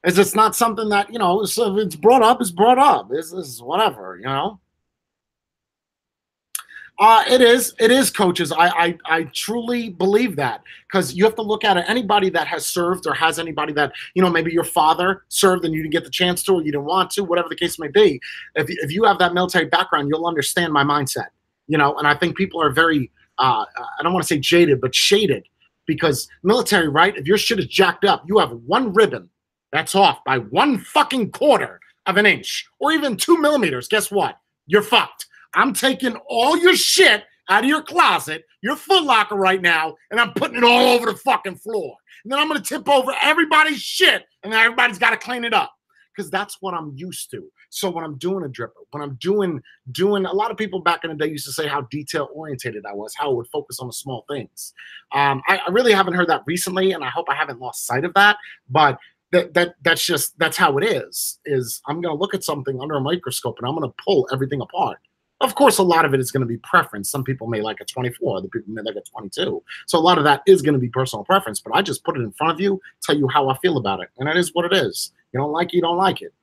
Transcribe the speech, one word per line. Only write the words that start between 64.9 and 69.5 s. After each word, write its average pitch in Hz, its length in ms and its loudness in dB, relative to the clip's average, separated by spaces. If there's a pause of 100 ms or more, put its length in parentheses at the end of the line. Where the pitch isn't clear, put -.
Of 254 140 -2
course, 269 220 4
a 196 60 2
lot 170 200 4
of 143 100 2
it 135 60 2
is 127 120 -4
gonna 131 140 -2
be 117 120 -6
preference. 107 520 -2
Some 139 140 -6
people 127 240 -8
may 113 140 -4
like 107 180 -6
a 104 60 -16
twenty-four, 123 500 -6
other 92 140 -8
people 107 240 -10
may 110 80 -10
like 104 160 -8
a 98 120 -10
twenty-two. - 540 -8 (240)